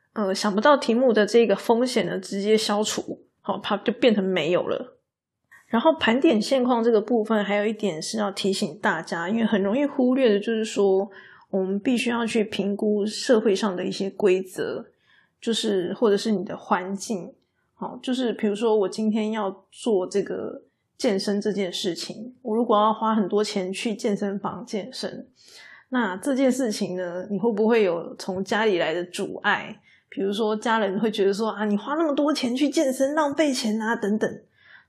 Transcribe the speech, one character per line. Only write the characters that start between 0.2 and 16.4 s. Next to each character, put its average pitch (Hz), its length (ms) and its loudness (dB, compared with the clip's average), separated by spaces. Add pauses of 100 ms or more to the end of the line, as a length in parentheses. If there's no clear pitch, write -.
想 208 200 -2
不 208 60 2
到 285 160 8
题 269 180 0
目 247 180 4
的 214 140 6
这 233 200 6
个 220 100 4
风 233 280 2
险 220 220 0
呢， 160 120 -4
直 - 220 -6
接 214 160 4
消 214 280 0
除， - 400 -6 (160)
好， 196 220 -4
它 208 160 -2
就 - 160 -2
变 233 200 4
成 202 80 0
没 180 300 0
有 175 160 0
了。 - 300 -6 (680)
然 233 140 0
后 311 140 4
盘 247 260 2
点 269 200 4
现 254 220 0
况 240 220 2
这 240 60 4
个 220 100 6
部 220 240 0
分， 214 180 0
还 202 140 -2
有 208 100 0
一 226 60 0
点 190 280 -4
是 214 160 -8
要 208 140 -2
提 196 220 -2
醒 185 260 -4
大 170 240 -2
家， 170 260 -6
因 220 80 -2
为 233 80 2
很 214 180 2
容 202 140 0
易 285 80 2
忽 254 300 2
略 254 180 4
的 202 60 4
就 220 140 -2
是 220 120 0
说， 196 460 2 (400)
我 196 80 -2
们 190 220 -2
必 247 160 2
须 240 140 -2
要 233 160 -2
去 220 180 2
评 202 320 -4
估 208 280 0
社 220 360 2
会 214 140 2
上 196 200 -2
的 180 100 -6
一 196 60 -4
些 190 200 -4
规 190 320 2
则， - 440 -6 (540)
就 226 120 -2
是， 196 420 0
或 220 140 2
者 202 80 4
是 226 140 -2
你 190 140 -2